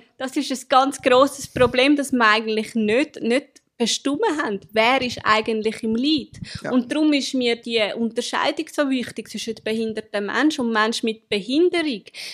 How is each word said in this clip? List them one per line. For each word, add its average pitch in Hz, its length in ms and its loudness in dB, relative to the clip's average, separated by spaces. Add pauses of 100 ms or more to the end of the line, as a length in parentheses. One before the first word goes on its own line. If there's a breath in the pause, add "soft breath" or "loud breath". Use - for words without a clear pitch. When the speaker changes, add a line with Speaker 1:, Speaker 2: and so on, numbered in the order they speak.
(180)
Speaker 1:
Das 254 200 -8
ist 285 140 -2
ein - 180 -6
ganz 262 320 2
grosses 262 460 4
Problem, 254 500 2
dass 277 160 -4
wir 247 120 4
eigentlich 220 500 0
nicht, 226 460 0
nicht 226 260 0 (300)
bestimmen 285 640 0
haben, 202 200 -4 (140)
wer 240 280 4
ist 247 220 -6
eigentlich 220 580 0
im 220 140 0
Lead. 262 440 -2 (240 loud breath)
Speaker 2:
Ja. - 80 -4
Speaker 1:
Und 247 200 0
darum 302 220 2
ist 269 200 -2
mir 240 220 0
die 233 260 -2 (160)
Unterscheidung 240 760 -2
so 294 200 0
wichtig 240 360 -6
zwischen 220 360 -8
behinderten 220 640 -4
Menschen 262 400 0
und 226 40 0
Menschen 220 360 0
mit 220 220 -6
Behinderung. 285 720 0 (300 loud breath)